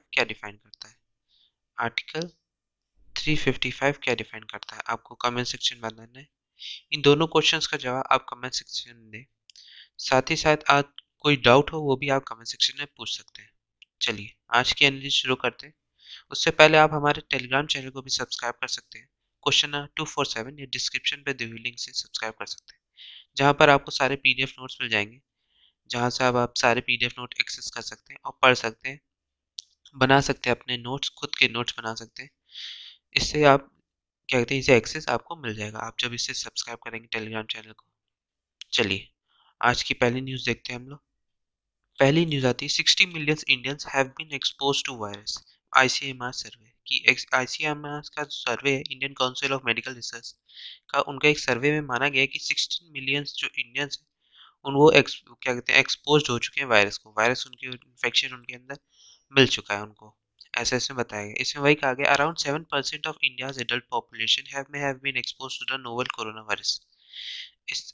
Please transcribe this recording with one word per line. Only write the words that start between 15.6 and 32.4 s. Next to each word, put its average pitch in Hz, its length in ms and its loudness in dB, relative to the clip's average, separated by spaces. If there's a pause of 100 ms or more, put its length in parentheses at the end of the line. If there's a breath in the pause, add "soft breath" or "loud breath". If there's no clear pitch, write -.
हैं। 156 60 -20 (580 loud breath)
उससे 151 200 0
पहले 156 260 8
आप 156 160 8
हमारे 147 280 0 (120)
Telegram 131 340 -2
channel 131 220 -6
को 131 120 -12
भी 131 80 -16
subscribe 120 460 -6
कर 127 120 -8
सकते - 320 -12
हैं। - 100 -20 (340)
Question 143 520 0
टू 156 100 -6
फ़ोर 143 200 -2
सेवन 131 340 -8
ये 139 60 -12
डिस्क्रिप्शन 127 520 -4
पे 139 160 -6
दी 127 100 -6
हुई 113 160 -10
link 117 200 -10
से - 120 -10
सब्सक्राइब - 420 -8
कर 104 120 -10
सकते - 280 -16
हैं, - 80 -20 (540 loud breath)
जहाँ 139 180 4
पर 147 160 6
आपको 139 220 4
सारे 139 240 -2
PDF 131 360 -2
notes 127 300 -14
मिल 123 80 -6
जाएंगे, 110 320 -2 (680)
जहाँ 123 220 -2
से 131 140 -2
आप, 123 120 2
आप 123 220 0
सारे 120 240 2
PDF 120 380 -2
note 123 220 -12
access - 300 -8
कर 120 100 -12
सकते - 320 -16
हैं 143 120 -20
और 131 160 -12
पढ़ 127 120 6
सकते 117 360 -4
हैं, 143 120 -14 (960)
बना 135 260 10
सकते - 280 -2
हैं 120 80 4
अपने 123 200 -8
notes, 123 320 -6
खुद - 260 -8
के 131 120 8
notes 117 300 -2
बना 113 160 -6
सकते 113 300 -14
हैं। 135 60 -20 (840 loud breath)